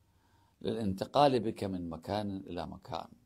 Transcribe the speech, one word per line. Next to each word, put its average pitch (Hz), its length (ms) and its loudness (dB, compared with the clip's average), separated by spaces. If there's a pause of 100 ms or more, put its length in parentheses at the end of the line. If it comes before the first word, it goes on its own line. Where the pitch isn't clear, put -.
(600)
للانتقال 117 800 4
بك 107 240 -2
من 90 260 -2
مكان 101 480 -4
إلى 87 300 -6
مكان، - 400 -8 (180)